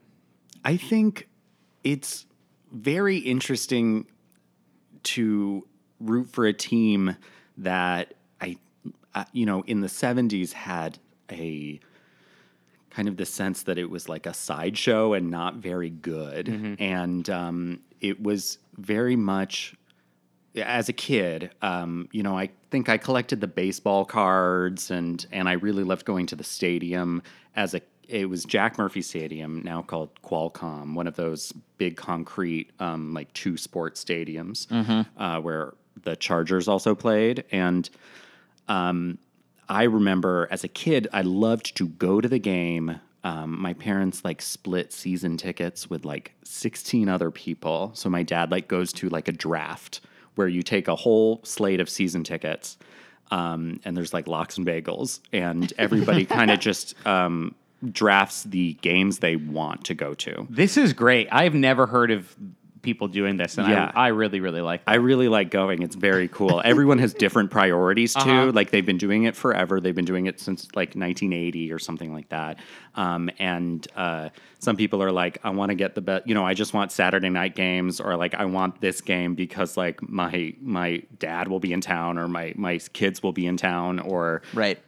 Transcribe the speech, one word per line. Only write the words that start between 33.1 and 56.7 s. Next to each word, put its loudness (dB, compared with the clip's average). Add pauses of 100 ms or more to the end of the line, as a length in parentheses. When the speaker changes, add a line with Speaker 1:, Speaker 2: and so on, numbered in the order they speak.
Speaker 1:
like, -10
two -4
sports -8
stadiums, -6
Speaker 3:
Mm-hmm. 0
Speaker 1:
uh, -2
where -6 (300)
the -4
Chargers 0
also 4
played. 2
And, 2 (800)
um, -2 (520)
I 2
remember 4
as -6
a -6
kid, 0
I -2
loved 2
to 0
go 2
to 2
the 2
game. -2 (240)
Um, -6
my -4
parents, -2
like, -6
split -6
season -4
tickets -6
with, -8
like, -10 (100)
sixteen -2
other 2
people. -6
So -4
my 0
dad, 0
like, -4
goes -2
to, -4
like, -4
a -2
draft -6 (360)
where 2
you 0
take 0
a 2
whole 4
slate 0
of -2
season 0
tickets, -8 (540)
um, -4
and -4
there's, -4
like, -4
lox -4
and -2
bagels, -4 (140)
and -2
everybody 4
Speaker 2:
<laughs> 2
Speaker 1:
kinda 8
just, -2 (100)